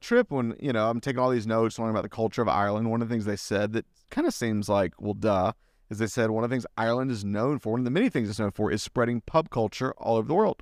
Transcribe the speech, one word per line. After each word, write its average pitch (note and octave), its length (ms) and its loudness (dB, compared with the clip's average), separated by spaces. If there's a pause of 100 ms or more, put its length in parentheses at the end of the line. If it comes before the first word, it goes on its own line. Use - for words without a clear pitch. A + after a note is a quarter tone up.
trip, A#3+ 300 2
when, B2 280 -2
you C#3 140 -2
know, A2 160 2
I'm A#2 100 -2
taking B2+ 200 -2
all B2+ 100 4
these A#2 180 0
notes, A2+ 320 2
learning A2+ 160 -2
about F#2+ 80 0
the - 60 -8
culture A2+ 320 -2
of G#2+ 80 2
Ireland, G2+ 420 2
one A#2 100 0
of A#2 60 -2
the A#2 60 -2
things A2 120 -2
they G#2 120 0
said G#2 360 -2
that A2+ 120 -2 (240)
kinda D#4 220 0
seems G#2+ 360 -2
like, G2+ 320 2
well, G#2 140 -4
duh, G2+ 400 2 (360)
is G#2 100 -8
they A2 80 0
said A2 240 0
one A2 120 0
of A#2+ 60 -2
the B2 40 0
things B2 120 -2 (120)
Ireland A#2+ 340 0
is G#2+ 120 -4
known A2 360 0
for, A2 120 -4
one A#2+ 80 0
of B2+ 60 0
the A#2+ 60 0
many G#3+ 180 2
things A2+ 200 -2
it's G#2 100 -6
known G#2 120 0
for, G#2+ 180 -2
is G#2+ 140 0
spreading A#2+ 380 0
pub D#3+ 280 0
culture A#2+ 480 -2
all A2+ 200 0
over A2 100 0
the C#3 60 -2
world. G3+ 280 2